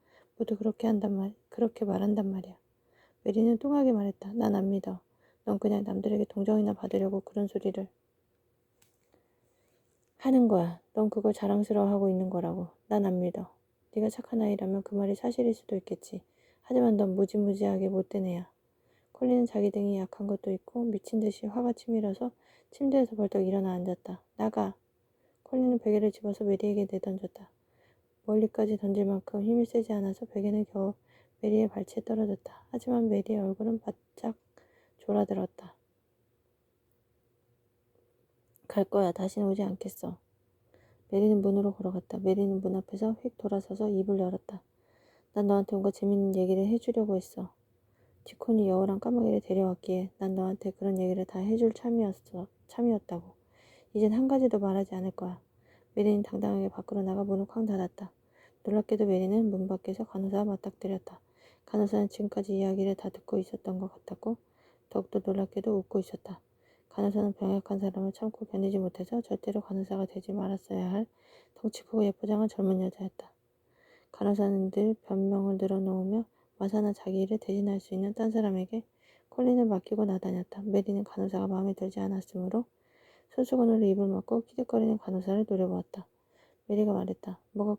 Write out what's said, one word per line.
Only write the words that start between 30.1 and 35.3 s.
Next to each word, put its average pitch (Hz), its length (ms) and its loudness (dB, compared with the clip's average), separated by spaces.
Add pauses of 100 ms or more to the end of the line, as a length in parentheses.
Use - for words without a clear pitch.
베개는 208 460 0
겨우 196 220 -2 (480)
메리의 214 260 4
발치에 202 360 -8
떨어졌다. 214 680 -4
하지만 240 400 0
메리의 208 280 0
얼굴은 214 420 -2
바짝 - 540 -10 (640)
졸아들었다. 196 760 -2 (3000)